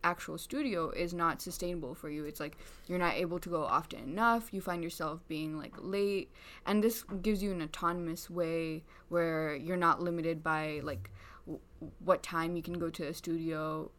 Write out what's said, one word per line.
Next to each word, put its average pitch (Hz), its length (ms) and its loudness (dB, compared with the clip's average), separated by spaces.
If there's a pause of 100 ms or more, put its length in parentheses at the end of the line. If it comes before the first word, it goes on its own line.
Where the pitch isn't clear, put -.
actual 170 360 0
studio 220 500 0
is 175 240 0
not 170 300 2
sustainable 175 500 -4
for 160 160 -10
you. 151 160 -4
It's 147 140 -8
like, 151 180 -6 (300)
you're 180 100 0
not 175 160 4
able 170 260 0
to 180 100 -8
go 165 140 2
often - 360 2
enough. 226 520 2
You 190 100 -4
find 175 220 -2
yourself 165 440 -4
being, 156 320 -4
like, - 180 -10
late. 202 540 0 (340)
And 208 180 6
this 226 200 2 (180)
gives 208 220 2
you 202 80 0
an 175 100 -2
autonomous 170 680 -2
way 165 520 0 (260)
where 160 460 2
you're 165 220 0
not 170 240 6
limited 165 400 0
by, 156 400 0
like, - 300 -6 (340)
w-, - 140 -8 (440)
what 180 200 8
time 170 320 0
you 165 80 -2
can 170 160 -2
go 165 100 0
to 160 160 -4
a 156 80 -2
studio. 160 840 -2